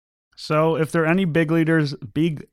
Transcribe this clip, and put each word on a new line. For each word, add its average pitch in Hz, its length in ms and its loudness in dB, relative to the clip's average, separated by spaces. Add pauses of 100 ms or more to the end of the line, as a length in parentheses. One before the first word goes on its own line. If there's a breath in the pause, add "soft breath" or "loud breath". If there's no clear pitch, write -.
(380)
So 156 380 0
if 147 160 -2
there 165 120 2
are 156 40 0
any 180 160 2
big 160 260 0
leaders, 160 460 0
big 147 580 -4